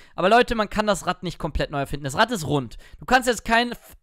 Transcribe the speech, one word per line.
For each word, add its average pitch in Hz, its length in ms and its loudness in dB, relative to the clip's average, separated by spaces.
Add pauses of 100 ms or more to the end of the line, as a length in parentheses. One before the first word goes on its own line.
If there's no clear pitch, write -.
(160)
Aber 175 140 2
Leute, 240 240 6
man 214 160 -2
kann 214 160 0
das 202 220 0
Rad 180 160 -6
nicht 170 160 -8
komplett 151 320 -4
neu 143 80 -4
erfinden. - 260 -6
Das 135 100 -6
Rad 220 160 2
ist 170 140 -4
rund. 139 320 -4 (220)
Du - 60 -16
kannst 254 220 2
jetzt 226 160 -2
kein 233 280 0
F-, - 320 -18